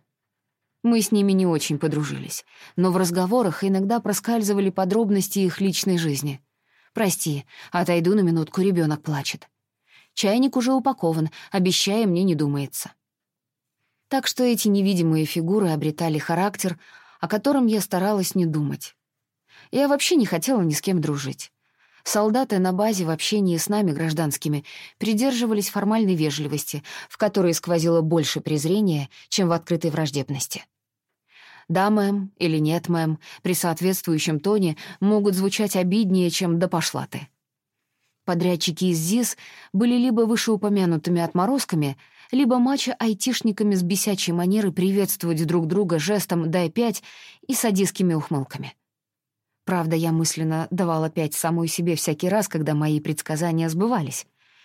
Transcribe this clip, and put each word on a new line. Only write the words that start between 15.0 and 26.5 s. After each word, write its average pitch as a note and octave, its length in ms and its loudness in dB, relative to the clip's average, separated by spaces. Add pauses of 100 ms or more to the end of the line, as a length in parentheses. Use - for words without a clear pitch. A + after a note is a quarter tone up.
фигуры F3 460 0
обретали D#3 480 -2
характер, F3+ 600 -2 (400)
о E3+ 100 -6
котором B3+ 360 2
я A3 160 2
старалась F#3+ 540 0
не F#3 100 2
думать. D3 500 -4 (760)
Я C#4 180 2
вообще C#4+ 280 2
не A3+ 100 4
хотела G3+ 340 0
ни D#3+ 140 2
с - 80 -4
кем F#3+ 180 0
дружить. C#3 500 -4 (540)
Солдаты G#3+ 540 2
на F#3 140 2
базе F#3+ 320 0
в D#3+ 60 0
общении F3+ 460 0
с D#3+ 120 -4
нами, G3+ 240 0
гражданскими, D3+ 720 -2 (340)
придерживались A3 680 0
формальной G3+ 460 0
вежливости, D3 680 -2 (260)